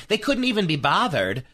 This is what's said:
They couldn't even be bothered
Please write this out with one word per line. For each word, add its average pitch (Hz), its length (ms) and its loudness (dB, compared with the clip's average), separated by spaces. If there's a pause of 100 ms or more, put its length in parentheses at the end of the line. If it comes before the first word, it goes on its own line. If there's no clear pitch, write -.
They 220 120 0
couldn't 254 260 0
even 214 240 0
be 156 80 0
bothered 135 680 0 (120)